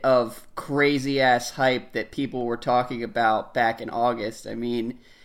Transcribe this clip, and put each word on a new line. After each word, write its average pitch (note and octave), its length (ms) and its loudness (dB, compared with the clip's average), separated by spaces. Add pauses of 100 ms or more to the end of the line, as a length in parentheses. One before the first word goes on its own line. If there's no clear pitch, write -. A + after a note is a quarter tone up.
of B2 420 2 (100)
crazy-ass C#3 960 2
hype C3 420 0
that - 180 -4
people B2+ 340 -4
were A#2 120 -2
talking B2 460 0
about A2 500 0
back A2+ 260 2
in A#2 100 -8
August. A#2 560 -2
I A2 100 -10
mean, A#2+ 440 -4 (240)